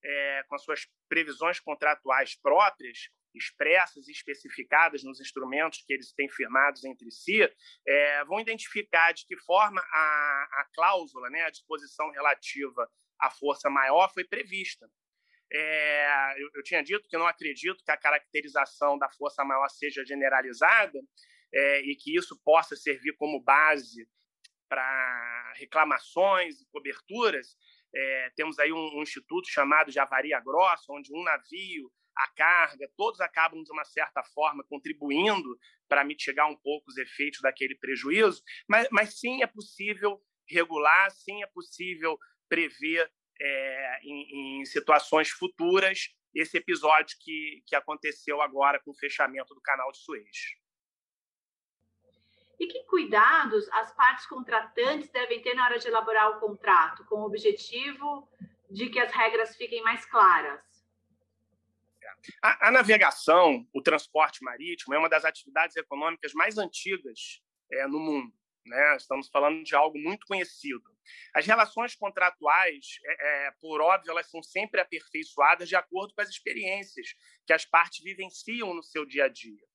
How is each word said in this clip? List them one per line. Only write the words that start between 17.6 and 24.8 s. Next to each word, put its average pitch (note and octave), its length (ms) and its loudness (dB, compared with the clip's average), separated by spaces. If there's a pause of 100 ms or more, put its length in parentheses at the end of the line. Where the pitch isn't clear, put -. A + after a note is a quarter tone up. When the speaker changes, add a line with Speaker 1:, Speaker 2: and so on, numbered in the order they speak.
Speaker 1:
que - 80 -4
a D3+ 60 0
caracterização D3 1000 -2
da C#3 100 -2
força C#3+ 340 -6
maior C#3 260 0
seja C#3 360 -10
generalizada, C3+ 960 2 (520)
é, C#3 300 2
e C#3+ 140 -6
que D3+ 200 -6
isso F3 280 -4
possa D#3 320 4
servir C#3+ 420 -6
como C#3+ 240 -6
base C3+ 640 2 (640)
para B2 840 -4